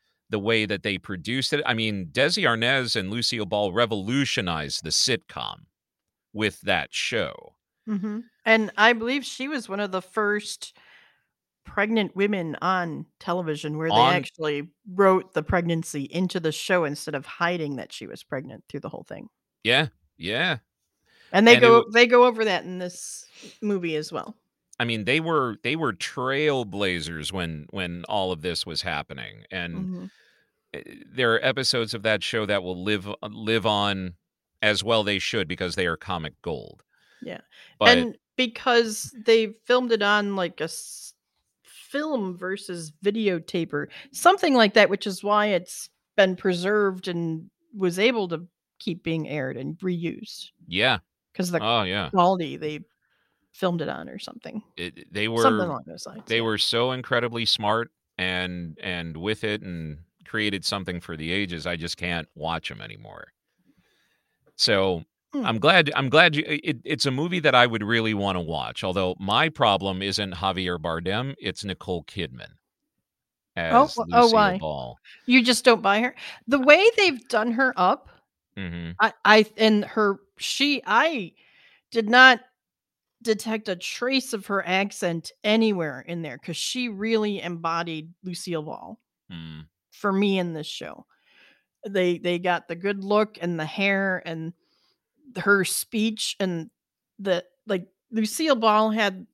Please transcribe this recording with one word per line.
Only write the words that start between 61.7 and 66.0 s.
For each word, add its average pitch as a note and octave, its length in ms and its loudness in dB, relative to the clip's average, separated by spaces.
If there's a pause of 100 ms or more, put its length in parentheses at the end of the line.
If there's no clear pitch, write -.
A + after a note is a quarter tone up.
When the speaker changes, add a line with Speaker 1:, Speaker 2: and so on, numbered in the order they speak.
Speaker 1:
just E2 200 -8
can't E2+ 380 -6
watch D#2+ 360 -6
'em G#1+ 100 -14
anymore. G#1 520 -18 (1200)
So F#2+ 480 2 (280)
Speaker 2:
Hmm. C4+ 120 -4
Speaker 1:
I'm A2+ 140 0
glad, D#3 360 4
I'm C3+ 160 0